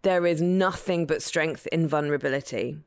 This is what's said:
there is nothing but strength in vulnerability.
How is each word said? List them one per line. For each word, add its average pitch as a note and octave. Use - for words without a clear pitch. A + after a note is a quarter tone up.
there F3+
is E3
nothing F#3
but D3+
strength D#3
in D#3+
vulnerability. C#3+